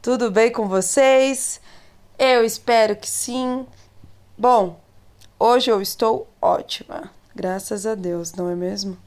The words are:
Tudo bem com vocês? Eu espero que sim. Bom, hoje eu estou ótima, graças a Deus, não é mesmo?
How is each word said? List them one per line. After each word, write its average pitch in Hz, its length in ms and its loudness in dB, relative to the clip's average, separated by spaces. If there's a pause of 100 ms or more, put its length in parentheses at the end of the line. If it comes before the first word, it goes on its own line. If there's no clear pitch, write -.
Tudo 240 260 0
bem 220 220 4
com 226 160 -4
vocês? 262 920 2 (580)
Eu 254 260 4
espero 220 520 0
que - 120 -14
sim. 254 560 -6 (720)
Bom, 208 440 2 (580)
hoje 247 320 4
eu 208 100 2
estou 220 460 -2 (160)
ótima, - 720 -4 (200)
graças 190 540 -8
a 220 80 -2
Deus, 175 380 -6
não 180 180 -6
é 175 60 -4
mesmo? 190 500 -8